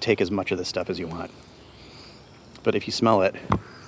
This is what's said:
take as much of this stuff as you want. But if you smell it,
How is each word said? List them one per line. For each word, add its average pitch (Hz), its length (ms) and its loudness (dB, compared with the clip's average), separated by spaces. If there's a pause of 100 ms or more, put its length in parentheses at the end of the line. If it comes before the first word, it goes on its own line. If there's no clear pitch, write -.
take 107 200 2
as 92 120 0
much 95 180 -2
of 95 80 0
this 87 80 -4
stuff - 240 -4
as 87 80 -4
you 87 80 -6
want. 85 240 -8 (1300)
But 110 100 4
if 101 140 -2
you 110 40 -6
smell 113 300 4
it, 95 140 2 (520)